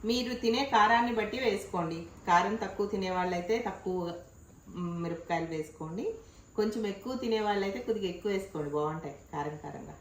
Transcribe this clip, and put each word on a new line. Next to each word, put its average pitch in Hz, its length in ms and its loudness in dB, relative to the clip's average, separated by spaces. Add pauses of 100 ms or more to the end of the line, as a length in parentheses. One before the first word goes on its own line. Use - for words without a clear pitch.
మీరు 240 280 0
తినే 233 320 2
కారాన్ని 233 500 6
బట్టి 220 240 0
వేసుకోండి. 175 680 0 (200)
కారం 190 280 6
తక్కువ 202 320 -2
తినే 190 220 -2
వాళ్ళైతే 180 580 0
తక్కువ, 180 460 -2 (540)
మ్, 170 340 -4
మిరపకాయలు 165 440 -2
వేసుకోండి. 160 680 -6 (420)
కొంచెం 220 300 0
ఎక్కువ 226 300 -4
తినే 226 240 0
వాళ్ళైతే 202 400 0
కొద్దిగా 208 300 -2
ఎక్కువ 190 220 -4
వేసుకోండి, 160 380 -4
బాగుంటాయి 151 460 -2 (180)
కారం 151 240 -4
కారంగా. 143 440 -12